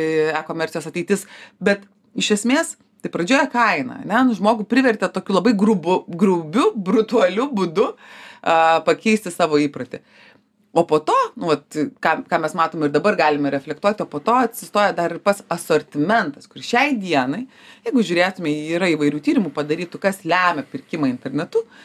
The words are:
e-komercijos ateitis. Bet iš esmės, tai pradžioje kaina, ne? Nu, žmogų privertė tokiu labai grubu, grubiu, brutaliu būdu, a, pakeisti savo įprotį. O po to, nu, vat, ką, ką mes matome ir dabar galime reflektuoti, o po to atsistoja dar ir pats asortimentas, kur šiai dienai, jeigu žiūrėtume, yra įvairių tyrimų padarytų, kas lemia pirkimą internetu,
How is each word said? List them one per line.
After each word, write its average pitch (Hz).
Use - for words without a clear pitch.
e-komercijos 160
ateitis. 180
Bet 202
iš 190
esmės, 247
tai -
pradžioje 262
kaina, 190
ne? 226
Nu, 247
žmogų 208
privertė 233
tokiu 196
labai 185
grubu, 185
grubiu, 175
brutaliu 214
būdu, 196
a, 165
pakeisti 185
savo 156
įprotį. 143
O 170
po 156
to, 440
nu, -
vat, -
ką, -
ką -
mes 156
matome 165
ir 143
dabar 190
galime 147
reflektuoti, 156
o -
po 147
to 233
atsistoja 208
dar 170
ir 170
pats 202
asortimentas, 156
kur -
šiai 277
dienai, 165
jeigu 277
žiūrėtume, 175
yra 175
įvairių 147
tyrimų 202
padarytų, 156
kas 190
lemia 175
pirkimą 143
internetu, 139